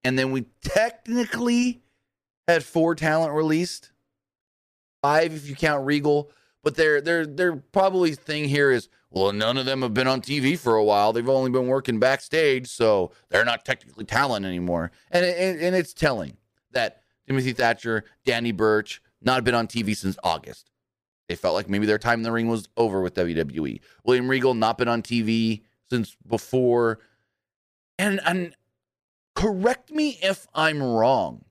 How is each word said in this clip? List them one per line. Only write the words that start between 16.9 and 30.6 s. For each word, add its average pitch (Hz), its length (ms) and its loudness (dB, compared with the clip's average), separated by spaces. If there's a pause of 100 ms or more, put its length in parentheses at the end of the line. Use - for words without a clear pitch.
Timothy 131 260 0
Thatcher, 117 520 0 (200)
Danny 117 260 0
Burch, 107 520 2 (180)
not 123 240 0
been 120 100 2
on 117 120 0
T 117 160 -6
V 104 120 -2
since 95 300 -4
August. - 460 -6 (580)
They 82 80 -6
felt 85 180 -2
like 98 140 -4
maybe 101 180 0
their 107 120 2
time 117 200 0
in 113 60 -6
the 117 80 -4
ring 113 160 0
was 113 280 -4
over 104 240 0
with 90 140 -4
W 87 200 -2
W 76 320 -4
E. 55 140 -8 (240)
William 127 240 2
Regal, 131 240 2
not 113 240 0
been 120 120 0
on 117 140 -2
T 117 200 -2
V 113 420 0 (240)
since 117 280 -4 (100)
before. 120 720 0 (1000)
And, 196 280 -2
and 175 280 -4 (840)
correct 208 540 0
me 302 300 -2
if 190 340 -2
I'm 156 280 0